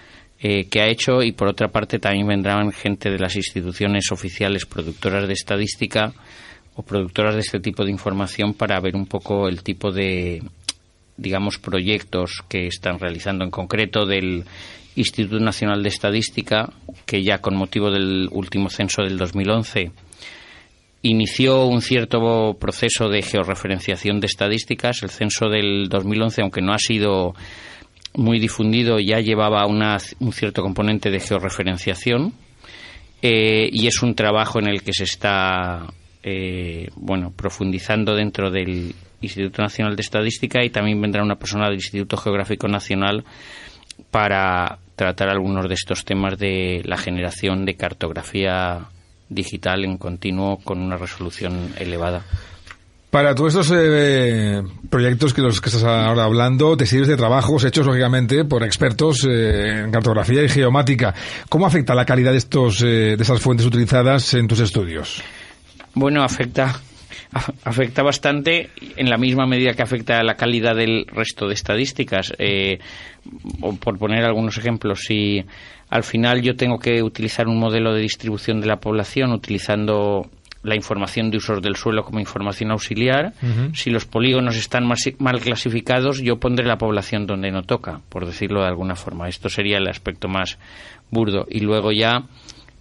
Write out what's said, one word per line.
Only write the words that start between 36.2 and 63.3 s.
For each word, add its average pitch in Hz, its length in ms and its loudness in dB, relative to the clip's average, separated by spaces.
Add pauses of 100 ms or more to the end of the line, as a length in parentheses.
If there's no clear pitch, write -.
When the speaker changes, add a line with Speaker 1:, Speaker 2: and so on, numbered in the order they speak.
Speaker 1:
eh, 90 720 -6
bueno, 92 400 -4
profundizando 98 800 -2
dentro 104 380 -2
del 90 420 -4 (280)
Instituto 98 420 -4
Nacional 104 320 -2
de 98 80 -4
Estadística 113 600 -2
y 120 60 0
también 104 320 0
vendrá 104 220 0
una 104 120 0
persona 104 300 -4
del 101 100 0
Instituto 98 420 -6
Geográfico 101 500 -4
Nacional 101 560 -2 (880)
para 95 640 2 (180)
tratar 95 340 0
algunos 95 380 0
de 90 60 -2
estos 90 320 -6
temas 98 320 -2
de 92 480 -2
la 90 120 -4
generación 92 680 -2
de 95 100 -2
cartografía 90 1120 -4 (380)
digital 95 580 -4
en 95 120 -4
continuo 95 600 -4
con 95 220 -6
una 92 180 -4
resolución 90 840 -8
elevada. 87 440 -4 (840)
Speaker 2:
Para 143 240 4
todos 151 220 2
estos, 170 200 4
eh, 131 840 4 (280)
proyectos 123 440 2
que 139 80 0
los 120 200 2
que - 80 -2
estás 110 140 2
ahora 113 420 4
hablando, 127 520 4
te 131 80 4
sirves 131 220 4
de 147 100 4
trabajos 120 460 4
hechos, 135 240 4
lógicamente, 127 580 4
por 131 180 2
expertos, 135 640 2
eh, 107 580 2
en 110 80 -2
cartografía 113 520 4
y 139 60 4
geomática. 127 640 4 (360)
¿Cómo 165 160 4
afecta 139 300 4
la 123 100 4
calidad 127 260 4
de 131 60 6
estos, 120 460 2
eh, 113 320 4
de 110 80 2
esas 117 180 4